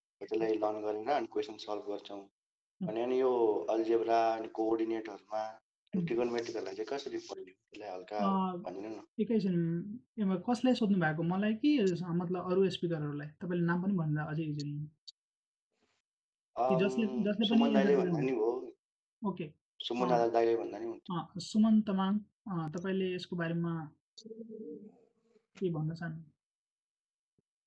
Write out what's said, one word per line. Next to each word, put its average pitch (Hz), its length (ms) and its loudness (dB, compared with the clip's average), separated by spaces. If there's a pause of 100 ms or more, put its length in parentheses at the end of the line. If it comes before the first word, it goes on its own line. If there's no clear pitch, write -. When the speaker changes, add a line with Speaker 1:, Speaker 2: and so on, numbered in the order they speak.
(180)
Speaker 1:
त्यसलाई 110 300 -2
लर्न 107 340 0
गरेर 107 260 -4
अनि 135 180 0
क्वेसन 107 300 -6
सल्भ 104 320 -8
गर्छौँ। 101 300 -8
Speaker 2:
उम्। - 680 -12
Speaker 1:
अनि, 110 120 -2
अनि 127 200 0
यो 123 260 4 (240)
अल्जेब्रा 113 640 4
अनि 110 140 -6
कोअर्डिनेटहरूमा 110 880 -2
अनि - 600 -8
Speaker 2:
उम्। 170 80 0
Speaker 1:
ट्रिगोनोमेट्रीहरूलाई 117 680 -2
चाहिँ 110 240 -4
कसरी 117 200 -8
पढ्ने? 95 340 -12
त्यसलाई 104 380 -14
हल्का 92 260 -8
Speaker 2:
अ, 98 400 0
Speaker 1:
भनिदिनु - 400 -10
न। - 40 -12 (200)
Speaker 2:
एकैछिन, 208 340 0 (640)
एमा 190 180 2
कसलाई 240 380 2
सोध्नु 202 240 4
भएको, 156 240 2
मलाई 196 320 2
कि, 294 240 4
अ, 180 300 2
मतलब 180 420 -2
अरू 185 200 4
स्पिकरहरूलाई? 151 580 -2
तपाईँले 175 380 -2
नाम 175 160 2
पनि 196 100 0
भन्दा 156 300 2
अझै 151 200 -4
easy 147 280 -4
हुन्थ्यो। 147 180 -8 (1800)
कि 170 160 4
जसले, 220 220 2
Speaker 1:
अम्, 196 180 0
Speaker 2:
जसले 208 80 2
पनि 208 160 0
Speaker 1:
सुमन 226 260 4
दाइले 202 180 6
Speaker 2:
एन्सर 190 140 4
Speaker 1:
भन्दा 165 140 0
Speaker 2:
दिनु 135 120 2
Speaker 1:
नि 120 60 0
हो। 120 380 0 (480)
Speaker 2:
ओके। 175 280 -4 (280)
Speaker 1:
सुमन 120 260 0
Speaker 2:
अ, 123 120 6
Speaker 1:
दादाले 117 380 4
भन्दा 104 220 -6
नि 113 80 -8
हुन्छ। 113 140 -8 (100)
Speaker 2:
अ, 165 280 -4
सुमन 214 440 4
तमाङ, 196 360 2 (300)
अ, 165 200 -4
तपाईँले 185 460 -2
यसको 180 220 -6
बारेमा 165 540 -2 (1700)
के 185 120 0
भन्न 156 240 -2
चाहनु? 165 280 -8 (1400)